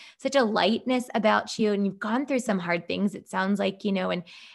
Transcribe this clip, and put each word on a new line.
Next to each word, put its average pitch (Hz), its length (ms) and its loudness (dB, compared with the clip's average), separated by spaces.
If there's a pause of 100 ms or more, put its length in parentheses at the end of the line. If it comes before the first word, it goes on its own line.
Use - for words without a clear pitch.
(180)
such 269 180 -2
a 262 100 6
lightness 220 680 0
about 214 460 2
you, 208 140 2
and 202 120 0
you've 196 140 -4
gone 233 260 -2
through 269 140 0
some 220 200 0
hard 175 280 -2
things, 185 280 -2
it - 120 -16
sounds 196 320 0
like, 196 240 -2
you 208 80 0
know, 185 200 0
and, 175 120 -4 (320)